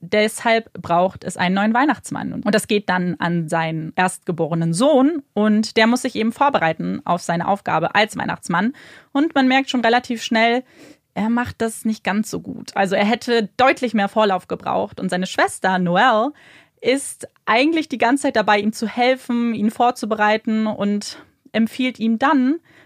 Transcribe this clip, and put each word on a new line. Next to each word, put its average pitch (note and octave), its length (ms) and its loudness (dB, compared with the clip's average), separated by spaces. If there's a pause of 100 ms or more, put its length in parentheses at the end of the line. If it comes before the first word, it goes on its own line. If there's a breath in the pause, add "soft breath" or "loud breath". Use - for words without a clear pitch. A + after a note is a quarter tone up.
deshalb A3 720 0
braucht F3 500 0
es - 140 -10
einen F3+ 180 0
neuen G#3+ 180 2
Weihnachtsmann. - 600 -2
Und - 200 -2
das A3 140 0
geht G#3 220 0
dann F3+ 300 0
an E3+ 300 -2
seinen D#3+ 460 -2
erstgeborenen E3 800 -2
Sohn C#4 500 4 (100)
und G#3+ 440 0
der A3 100 4
muss A#3+ 140 2
sich B3+ 140 -6
eben A3 160 -2
vorbereiten F#3 720 0
auf F3 160 -2
seine E3+ 260 -4
Aufgabe E3+ 480 0
als G#3+ 220 2
Weihnachtsmann. F3+ 560 -2 (400 loud breath)
Und D4+ 200 0
man C4 140 2
merkt C4+ 220 2
schon B3 120 -2
relativ A#3 420 0
schnell, A#3 400 2 (500 loud breath)
er G#3+ 160 -2
macht A#3+ 320 -4
das A3+ 240 -4
nicht A3 180 -4
ganz G3+ 260 -2
so E3+ 120 -6
gut. - 340 -12
Also G3 200 0
er G3+ 100 2
hätte A#3 520 0
deutlich B3+ 360 2
mehr G3+ 160 2
Vorlauf G3+ 380 0
gebraucht F#3+ 520 -4
und F#3 100 -4
seine F#3 180 -2
Schwester - 520 -2
Noelle G#3+ 520 2 (500 soft breath)
ist - 460 -4 (180)
eigentlich D4+ 440 2
die C4 80 -6
ganze B3 260 2
Zeit C4+ 120 0
dabei, G#3 240 2
ihm G#3+ 140 -2
zu - 140 -6
helfen, A#3+ 680 0
ihn G#3+ 180 -2
vorzubereiten A3 960 0
und G#3 500 -4 (360 loud breath)
empfiehlt A#3 460 -2
ihm A3+ 180 0
dann, C4+ 380 2 (300 soft breath)